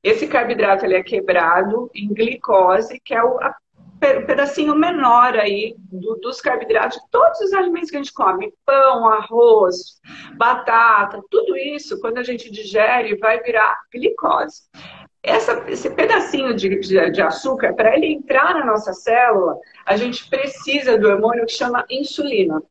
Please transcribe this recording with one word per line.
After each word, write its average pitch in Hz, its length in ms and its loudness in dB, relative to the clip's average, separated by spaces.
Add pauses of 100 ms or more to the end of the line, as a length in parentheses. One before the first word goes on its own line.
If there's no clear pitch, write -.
esse 220 240 0
carboidrato 214 580 0
ele 185 100 0
é 190 80 0
quebrado 190 920 0
em 208 180 -6
glicose, 220 880 0
que 254 120 -6
é 226 80 0
o, 254 160 0
a - 160 -6 (440)
pe-, 269 200 2
o - 60 -10
pedacinho 294 480 0
menor 254 640 4
aí 208 380 -2 (160)
do, 196 240 -8
dos 247 240 -10
carboidratos 226 580 -2
de - 140 -20
todos 659 300 2
os 392 100 0
alimentos 349 380 -2
que 294 80 -8
a - 20 -4
gente 277 140 -12
come, 359 400 -2 (120)
pão, 269 440 4
arroz, 214 920 4 (380)
batata, 226 920 2
tudo 381 280 0
isso, 294 420 -8
quando 233 200 -6
a 247 40 -6
gente 240 260 -8
digere, 214 680 0
vai 220 240 0
virar 233 360 0 (160)
glicose. 311 680 -2 (600)
Essa, - 480 -2
esse - 200 -6
pedacinho 302 640 -2
de, 196 240 -2
de, 185 320 0
de - 100 -2
açúcar, 190 520 -2
pra 220 200 2
ele 320 140 2
entrar 294 460 0
na 294 120 -2
nossa 214 280 -2
célula, 226 640 2 (280)
a 202 120 0
gente 240 320 -6
precisa 269 680 -2
do 208 120 4
hormônio 226 360 0
que 226 60 -8
chama 247 380 -4
insulina. 240 800 -2